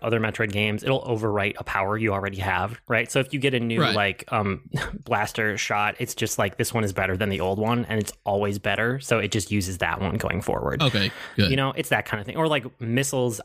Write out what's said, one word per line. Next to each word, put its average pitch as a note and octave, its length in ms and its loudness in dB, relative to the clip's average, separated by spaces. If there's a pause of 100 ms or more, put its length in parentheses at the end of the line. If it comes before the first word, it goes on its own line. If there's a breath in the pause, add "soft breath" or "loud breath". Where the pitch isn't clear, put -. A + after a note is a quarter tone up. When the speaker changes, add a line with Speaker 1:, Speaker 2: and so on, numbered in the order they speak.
Speaker 1:
other A2+ 160 2
Metroid A2 320 0
games, G#2 320 0
it'll C3+ 180 2
overwrite G#2+ 560 0
a G2+ 60 -10
power G2+ 340 0
you A2 160 2
already G2 240 -2
have, F#2+ 500 -2
right? A#2 240 2
So C#3 80 2
if C3 140 -2
you C#3+ 60 -4
get C3 160 2
a A#2+ 40 2
new, A2+ 220 0
Speaker 2:
Right. G#2+ 140 2
Speaker 1:
like, G2+ 360 0
um, G2+ 300 0 (200)
<laughs> - 220 -8
blaster G#2+ 540 0
shot, G#2 400 0
it's - 160 -6
just - 240 -2
like, G2+ 200 0
this A#2 160 0
one A2 100 2
is G2 100 -2
better F#2 240 0
than G2+ 120 0
the F#2+ 100 -2
old F#2 180 0
one, A#2 320 0
and A2 100 0
it's - 140 -4 (100)
always G2+ 360 0
better. A2+ 400 0
So A#2+ 180 2
it G2+ 140 0
just G#2+ 200 0
uses F#2+ 280 0
that E2+ 200 0
one F#2 180 0
going - 240 0
forward. - 420 0
Speaker 2:
Okay, G#2+ 280 2 (260 loud breath)
good. G2 120 4
Speaker 1:
You C3+ 80 4
know, C3+ 180 0
it's - 140 -4
that A2 160 2
kind G#2 160 -2
of G2+ 60 -8
thing. B2 100 -6
Or, D#3+ 100 2
like, C3+ 320 -2
missiles, B2 640 0